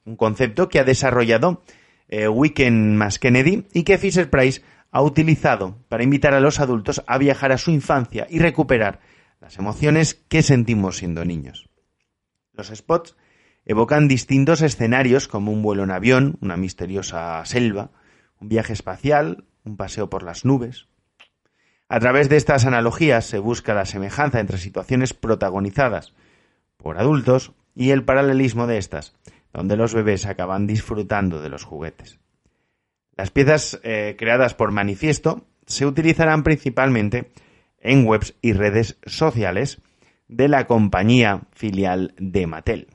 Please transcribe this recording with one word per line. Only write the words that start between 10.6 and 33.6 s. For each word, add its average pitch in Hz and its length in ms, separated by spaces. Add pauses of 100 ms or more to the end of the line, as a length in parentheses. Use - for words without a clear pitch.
siendo 85 280
niños. 80 440 (840)
Los 95 220
spots - 400 (500)
evocan 143 440
distintos 139 540
escenarios 127 680
como 104 240
un 107 100
vuelo 101 220
en 95 60
avión, 127 500
una 87 160
misteriosa 87 880
selva, 113 460 (500)
un 104 80
viaje 110 240
espacial, 143 720 (200)
un 107 120
paseo 98 320
por 95 140
las 90 220
nubes. 127 440 (1000)
A 120 120
través 131 280
de 147 80
estas 143 280
analogías 120 640
se 110 120
busca 110 360
la 101 100
semejanza 101 560
entre 95 180
situaciones 104 540
protagonizadas 101 1000 (640)
por 78 200
adultos 127 540 (220)
y 127 160
el 135 140
paralelismo 131 600
de 117 120
estas, 80 360 (380)
donde 98 240
los 113 180
bebés 107 320
acaban 95 400
disfrutando 101 760
de 76 80
los 67 160
juguetes. - 540 (960)
Las 95 140
piezas, 143 520